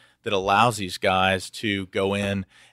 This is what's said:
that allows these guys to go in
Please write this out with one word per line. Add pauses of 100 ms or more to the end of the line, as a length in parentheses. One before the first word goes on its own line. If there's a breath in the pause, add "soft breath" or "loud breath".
(220 soft breath)
that
allows
these
guys
to
go
in (260 soft breath)